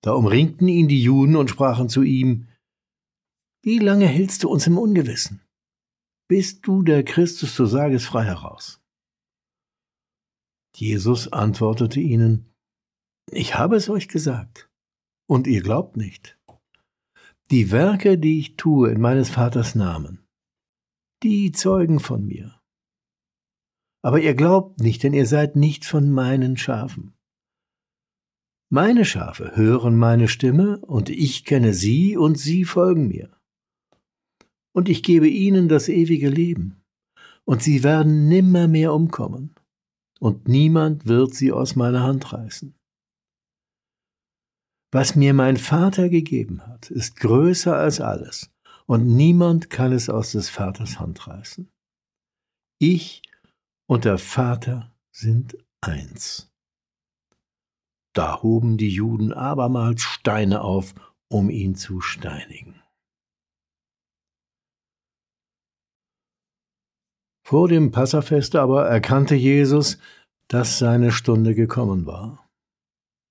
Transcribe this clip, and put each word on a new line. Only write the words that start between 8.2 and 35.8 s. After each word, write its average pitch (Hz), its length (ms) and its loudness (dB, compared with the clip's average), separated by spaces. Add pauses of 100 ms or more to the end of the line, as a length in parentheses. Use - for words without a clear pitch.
heraus.“ - 580 -10 (2000)
Jesus 110 560 -2
antwortete 110 680 -2
ihnen: 117 560 0 (760)
„Ich - 260 -4
habe 180 160 0
es 208 140 -2
euch 202 180 -4
gesagt, 139 640 -8 (560)
und 131 220 0
ihr 107 140 0
glaubt 117 340 -4
nicht. - 420 -12 (1120)
Die 110 220 2
Werke, 190 460 2
die 156 200 0
ich - 180 -10
tue 135 360 2
in 110 80 -2
meines 120 300 0
Vaters 120 440 -2
Namen, 85 500 -4 (1000)
die 202 260 0
zeugen 170 480 0
von 113 260 -6
mir. 104 360 -12 (1400)
Aber 123 180 2
ihr 156 140 2
glaubt 180 460 2
nicht, 113 220 0
denn 139 120 2
ihr 139 100 4
seid 147 320 0
nicht 147 300 0
von 143 240 0
meinen 131 480 0
Schafen. - 560 -8 (1600)
Meine 208 360 2
Schafe - 500 -8
hören 117 400 2
meine 117 320 4
Stimme, 175 520 0
und 113 280 -4
ich - 380 -4
kenne 120 260 2
sie, 131 460 0
und 151 200 2
sie 165 280 -2
folgen 175 420 0
mir. - 260 -10 (1400)
Und 180 160 0
ich 160 120 0
gebe 160 240 4
ihnen 190 440 2
das 156 180 2